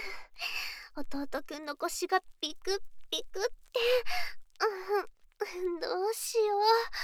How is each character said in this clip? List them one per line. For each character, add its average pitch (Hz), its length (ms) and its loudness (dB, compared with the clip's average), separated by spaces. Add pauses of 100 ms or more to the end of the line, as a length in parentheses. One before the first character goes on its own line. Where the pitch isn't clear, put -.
(960)
弟 285 460 -2
く 294 160 -8
ん 311 80 -10
の 294 100 -8
腰 349 320 -2
が 381 140 4 (180)
ビ 311 160 -6
ク - 140 -4
ッ 392 120 0 (280)
ビ 440 200 -4
ク 370 100 -4
ッ 440 100 2 (220)
て。 494 80 0 (1600)
う 415 40 -2 (320)
ん、 311 40 -10
ど 370 280 0
う 453 60 0
し - 240 -2
よ 415 180 4
う。 403 40 4 (440)